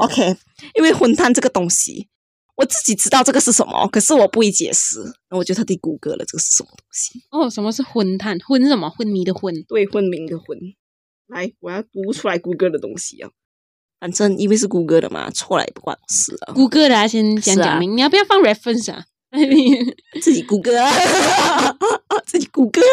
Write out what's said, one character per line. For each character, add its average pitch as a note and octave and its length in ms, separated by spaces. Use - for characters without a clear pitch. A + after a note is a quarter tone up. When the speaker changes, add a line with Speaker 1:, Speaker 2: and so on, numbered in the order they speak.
Speaker 1:
OK， F3+ 300
因 D#4+ 60
为 D#4+ 80
昏 A#3+ 240
碳 C#4 200
这 D#4+ 80
个 B3+ 80
东 F3+ 180
西， - 400
我 C4+ 80
自 - 180
己 - 120
知 - 160
道 C4 120
这 C#4 80
个 B3+ 80
是 B3 140
什 - 140
么， - 220
可 G#3+ 120
是 D#4 140
我 A3 120
不 - 140
会 G#3+ 100
解 E3+ 220
释， - 300
然 - 40
后 F#3 60
我 F3+ 60
就 F#3 100
特 A3 100
地 F#3 120
谷 D#3+ 220
歌 - 180
了 - 100
这 - 60
个 D#3 60
是 - 180
什 - 60
么 - 80
东 - 80
西。 - 400
Speaker 2:
哦， C#4+ 200
什 G#3+ 120
么 G#3 80
是 A3+ 120
昏 F#3+ 340
碳？ F#3+ 300
昏 C4 160
是 C4+ 60
什 C#4+ 80
么？ D#3+ 120
昏 A3 180
迷 G3 160
的 F3+ 120
昏。 F3+ 200
Speaker 1:
对， G#3 180
昏 G3+ 160
迷 F3 240
的 E3 120
昏。 D#3+ 200
来， F3+ 320
我 F3 100
要 F#3+ 120
读 G3 320
出 - 120
来 F3+ 120
谷 F3 140
歌 F3+ 180
的 D3+ 80
东 A2 180
西 - 260
哦。 - 80
反 F3 100
正 G3+ 280
因 G3+ 100
为 G#3+ 80
是 G#3+ 100
谷 F3 200
歌 D#3+ 120
的 - 120
嘛， C#2 200
错 - 280
了 - 60
也 - 100
不 - 80
关 - 120
我 - 200
事 - 200
啊。 - 80
Speaker 2:
谷 C4 120
歌 D4 220
的 B3 80
啊， G#3+ 100
先 G#3+ 320
讲 G3+ 160
讲 D#3+ 240
明， F3 120
Speaker 1:
是 - 20
啊。 - 40
Speaker 2:
你 B3 40
要 C4+ 80
不 E4 80
要 G4+ 80
放 G4+ 160
reference A3 500
啊？ - 140
<laughs> B3+ 60
Speaker 1:
自 E4 120
己 B3 100
谷 G3+ 180
歌 A#3+ 180
啊。 B3+ 120
<laughs> F4+ 840
自 - 120
己 C#4+ 80
谷 B3+ 220
歌 E4 120